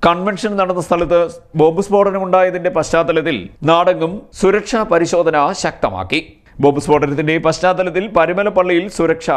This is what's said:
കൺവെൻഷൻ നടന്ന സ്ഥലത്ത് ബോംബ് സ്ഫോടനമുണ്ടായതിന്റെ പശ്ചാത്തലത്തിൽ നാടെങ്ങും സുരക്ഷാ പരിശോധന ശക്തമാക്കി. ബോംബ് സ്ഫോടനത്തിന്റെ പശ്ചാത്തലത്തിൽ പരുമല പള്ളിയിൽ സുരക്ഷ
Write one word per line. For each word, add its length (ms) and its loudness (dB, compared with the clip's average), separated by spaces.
കൺവെൻഷൻ 520 -2
നടന്ന 300 0
സ്ഥലത്ത് 320 2
ബോംബ് 260 2
സ്ഫോടനമുണ്ടായതിന്റെ 880 0
പശ്ചാത്തലത്തിൽ 640 0
നാടെങ്ങും 420 2
സുരക്ഷാ 420 0
പരിശോധന 540 2
ശക്തമാക്കി. 560 -4
ബോംബ് 220 4
സ്ഫോടനത്തിന്റെ 520 0
പശ്ചാത്തലത്തിൽ 580 0
പരുമല 400 0
പള്ളിയിൽ 280 2
സുരക്ഷ 420 -2